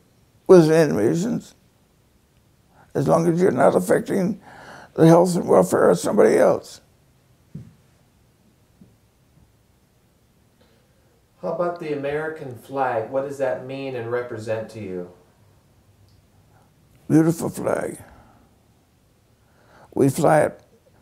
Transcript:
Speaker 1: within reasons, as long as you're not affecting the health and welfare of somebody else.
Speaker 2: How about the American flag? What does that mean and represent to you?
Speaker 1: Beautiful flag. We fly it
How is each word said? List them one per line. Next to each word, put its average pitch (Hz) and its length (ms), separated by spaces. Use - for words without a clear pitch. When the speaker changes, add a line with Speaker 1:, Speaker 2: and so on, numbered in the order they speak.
Speaker 1:
within 156 380
reasons, 160 600
as 143 140
long 160 180
as 170 140
you're 196 100
not - 240
affecting 185 640
the 160 120
health 175 280
and - 140
welfare 185 400
of 175 100
somebody 214 380
else. - 440
Speaker 2:
How 180 140
about 175 260
the 156 160
American 147 640
flag? 123 520
What 135 160
does 139 120
that 127 280
mean 135 300
and 117 160
represent 110 580
to 113 100
you? 92 300
Speaker 1:
Beautiful 160 400
flag. - 500
We 139 160
fly 151 320
it - 180